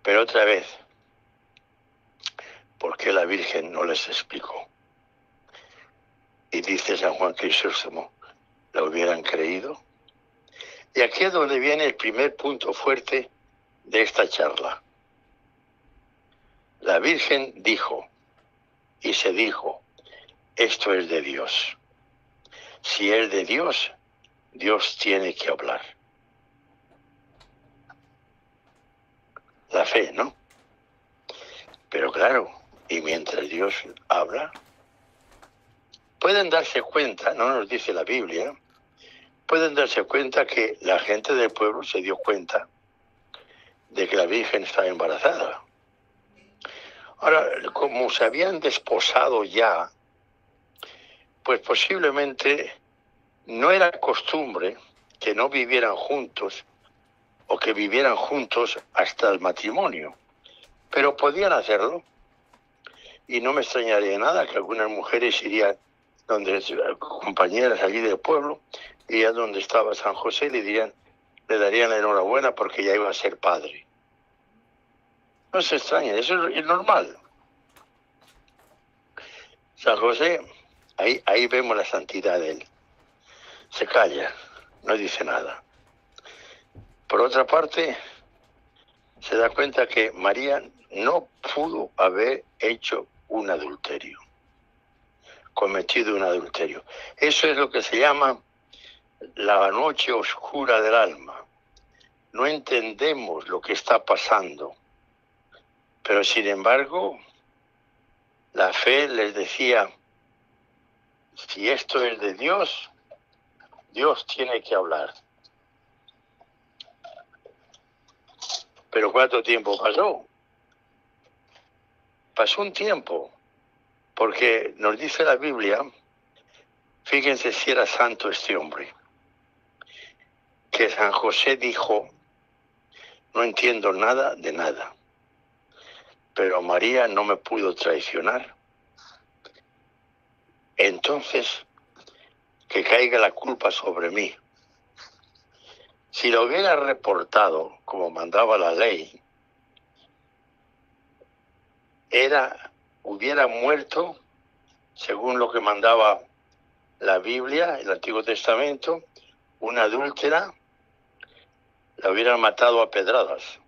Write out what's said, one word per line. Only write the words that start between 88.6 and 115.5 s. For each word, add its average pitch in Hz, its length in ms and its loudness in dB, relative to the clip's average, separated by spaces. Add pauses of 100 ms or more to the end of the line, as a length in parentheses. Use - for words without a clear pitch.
se - 140 -6
da 113 140 4
cuenta 135 380 2
que 110 240 2
María 123 520 0 (280)
no 120 360 0 (260)
pudo 160 440 -4
haber 104 460 2 (160)
hecho - 480 -4 (200)
un 104 220 -6
adulterio, - 720 -8 (1300)
cometido 101 600 0
un 98 80 0
adulterio. 87 600 -4 (340)
Eso 156 300 2
es 143 100 2
lo 143 140 0
que - 100 0
se - 160 -2
llama 143 420 4 (960)
la 101 340 4
noche 127 420 0
oscura 117 720 0
del 110 120 4
alma. - 500 0 (880)
No - 140 0
entendemos 123 1040 -2
lo - 140 -6
que - 120 -6
está - 300 2
pasando, - 720 0 (1300)
pero 101 220 4
sin 107 240 2
embargo, 139 720 2 (1300)
la 92 200 2
fe 139 340 2
les 107 280 -2
decía, 110 560 0 (1400)
"Si 101 340 -6
esto 139 340 0
es 113 160 -2
de 101 140 -4
Dios, 165 560 -2 (1000)
Dios - 340 0
tiene 123 360 -4
que - 120 -4
hablar". 80 400 -2 (3750)